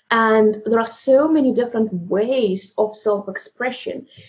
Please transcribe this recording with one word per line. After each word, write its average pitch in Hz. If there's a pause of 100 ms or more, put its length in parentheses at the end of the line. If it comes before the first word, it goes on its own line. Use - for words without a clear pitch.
(100)
And 220
there 226
are 233
so 269
many 277
different 220
ways 196
of 214
self-expression. 208 (220)